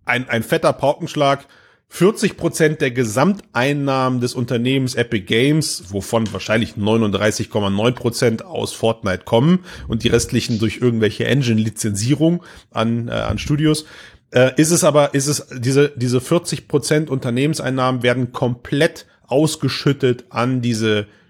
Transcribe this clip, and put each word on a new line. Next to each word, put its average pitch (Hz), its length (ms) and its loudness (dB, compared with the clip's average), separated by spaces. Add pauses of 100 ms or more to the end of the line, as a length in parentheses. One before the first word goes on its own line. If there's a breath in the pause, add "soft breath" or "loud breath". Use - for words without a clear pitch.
ein, 123 240 -2
ein 117 120 0
fetter 160 300 0
Paukenschlag, 139 760 -2 (440 soft breath)
vierzig 196 480 0
Prozent 156 420 0
der 135 120 0
Gesamteinnahmen 131 1300 0
des 120 140 -4
Unternehmens 127 600 -2
Epic 117 300 -2
Games, 143 640 2
wovon 104 420 -2
wahrscheinlich 107 460 -2
neununddreißig 107 720 0
Komma 104 200 -2
neun 107 240 0
Prozent 117 520 -2
aus 110 260 -6
Fortnite 104 540 -2
kommen 160 400 4 (240 loud breath)
und 117 160 -2
die - 20 0
restlichen 113 520 0
durch 107 200 -2
irgendwelche 113 460 0
Engine-Lizenzierung 117 1160 0 (300 loud breath)
an, 117 380 -2
äh, - 20 -10
an 110 260 -2
Studios, 151 460 0 (480 loud breath)
äh, 127 240 4
ist 156 160 4
es 175 140 4
aber, 143 280 4
ist 139 140 0
es, - 240 -4
diese, 135 460 2
diese 123 240 0
vierzig - 480 -2
Prozent 151 400 0
Unternehmenseinnahmen 131 920 -2
werden 123 300 0
komplett 139 760 -2 (200 soft breath)
ausgeschüttet 139 1000 0
an 127 320 -2
diese 110 460 0 (220 soft breath)